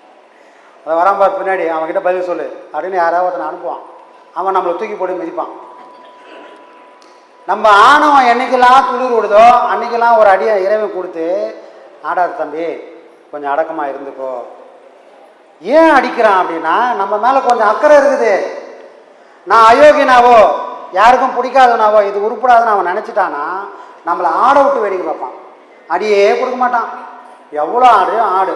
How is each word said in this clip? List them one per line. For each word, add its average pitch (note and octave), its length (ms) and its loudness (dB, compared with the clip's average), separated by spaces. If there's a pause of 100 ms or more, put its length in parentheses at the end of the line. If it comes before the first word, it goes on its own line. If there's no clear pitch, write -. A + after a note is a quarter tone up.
(880)
அதை E3 160 -2
வரான் G3 160 0
பார் F#3+ 260 0
பின்னாடி, F#3+ 180 -4
அவன்கிட்ட E3 380 -4
பதில் F3+ 240 -2
சொல்லு D#3 480 -10
அப்படின்னு E3+ 220 -8
யாராவது E3+ 300 -2
ஒருத்தனை F3 220 -6
அனுப்புவான். E3+ 340 -10 (540)
அவன் F#3+ 220 -4
நம்மளை F3+ 120 -2
தூக்கி G#3 260 -6
போட்டு F#3 200 -6
மிதிப்பான். E3 360 -10 (2000)
நம்ம G#3+ 220 0
ஆணவம் C4+ 580 4
என்னைக்கெல்லாம் B3+ 640 4
துளிர் B3+ 240 -4
விடுதோ, A3 460 4 (120)
அன்னைக்கெல்லாம் A#3 460 0
ஒரு G#3+ 100 4
அடியை G3 360 0
இறைவன் G#3 300 -4
கொடுத்து, F3+ 600 -8 (460)
"ஆடாத F3 300 -4
தம்பி, D3+ 480 -8 (500)
கொஞ்சம் C#3+ 240 -8
அடக்கமா D#3 280 -6
இருந்துக்கோ." C3+ 600 -10 (1160)
ஏன் D#4 300 2
அடிக்கிறான் A#3 520 2
அப்படின்னா, E3+ 500 -2
நம்ம G3 260 -4
மேல B3+ 220 0
கொஞ்சம் A#3 280 0
அக்கறை D4 280 2
இருக்குது. A#3+ 460 0 (1000)
நான் A3 300 6
அயோக்கியனாவோ, B3+ 760 6 (420)
யாருக்கும் B3 500 2
பிடிக்காதவனாவோ, A3+ 640 2
இது G3+ 140 -6
உருப்படாதுன்னு A#3 440 0
அவன் G3+ 220 -2
நினைச்சிட்டானா, F3+ 720 -6 (480)
நம்மளை F3 180 -4
ஆட A3+ 380 2
விட்டு A#3+ 180 0
வேடிக்கை F#3+ 260 -4
பார்ப்பான். C3 240 -8 (580)
அடியே G3+ 400 0
கொடுக்க B3 280 -2
மாட்டான். A#3+ 320 -2 (600)
"எவ்வளோ F#3 380 0
ஆடு, G3+ 320 2
ஆடு, F#3 360 -2